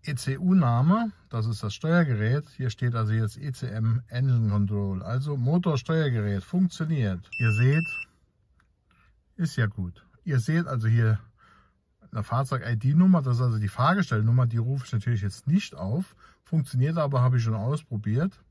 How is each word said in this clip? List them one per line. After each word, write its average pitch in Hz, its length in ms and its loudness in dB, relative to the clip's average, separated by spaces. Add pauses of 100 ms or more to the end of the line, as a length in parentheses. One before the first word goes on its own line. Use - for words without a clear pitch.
E 147 120 -4
C 135 220 -4
U-Name, 180 720 4 (180)
das 113 160 -2
ist 113 180 -4
das 101 100 -4
Steuergerät. 147 800 2
Hier 127 140 -4
steht 120 260 -2
also 110 180 -2
jetzt 110 240 -2
E 139 140 -8
C - 160 -8
M 113 400 -2
Engine 120 420 0
Control, 101 520 0
also 131 360 -4
Motorsteuergerät, 135 1040 0
funktioniert. 156 840 -2 (120)
Ihr 113 120 2
seht, 139 360 2 (1500)
ist 165 200 -4
ja 117 100 0
gut. 92 400 -8 (180)
Ihr 135 160 0
seht 160 280 0
also 117 200 -2
hier 110 320 4 (920)
eine 107 120 -6
Fahrzeug-I-D-Nummer, 135 1000 2
das 123 160 0
ist 123 40 0
also 113 180 0
die 104 80 0
Fahrgestellnummer, 123 800 2
die 117 100 -2
rufe 127 280 -2
ich - 80 -8
natürlich 113 280 -2
jetzt 101 260 -6
nicht 175 280 0
auf. 120 400 -6 (280)
Funktioniert 151 540 0
aber, 139 240 0
habe 127 160 4
ich 117 60 2
schon 110 120 0
ausprobiert. 120 960 -2